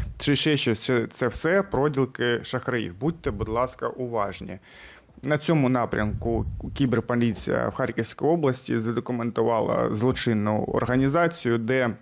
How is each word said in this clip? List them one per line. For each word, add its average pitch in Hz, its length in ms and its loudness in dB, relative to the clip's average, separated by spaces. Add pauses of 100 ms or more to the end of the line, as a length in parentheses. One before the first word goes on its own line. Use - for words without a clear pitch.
(180)
чи 143 180 2
ще 151 220 2
щось. 113 220 0
Це, 117 280 0
це - 200 -2
все 180 360 0
проділки 131 800 0
шахраїв. 113 560 -4
Будьте, 143 320 -2
будь 107 180 -6
ласка, 120 380 -2
уважні. 104 720 -4 (640)
На 147 140 2
цьому 147 320 4
напрямку 110 760 0 (280)
кіберполіція 120 960 0
в 98 40 -4
Харківській 117 520 -4
області 139 540 0
задокументувала 117 1160 0
злочинну 107 680 2
організацію, 131 920 2
де, 120 220 0
е, 117 220 0